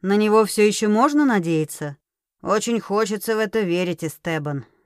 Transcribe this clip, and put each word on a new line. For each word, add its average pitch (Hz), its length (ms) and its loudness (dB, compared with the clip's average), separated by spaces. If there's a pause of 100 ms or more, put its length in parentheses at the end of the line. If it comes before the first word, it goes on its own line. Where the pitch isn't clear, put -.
«На 196 140 2
него 214 280 4
всё 208 220 2
ещё 214 220 0
можно 285 360 4
надеяться?» 160 720 -2 (460)
«Очень 220 380 -2
хочется 214 560 -4
в - 20 -2
это 220 220 -2
верить, 175 420 -2
Эстебан. 151 600 -6 (220)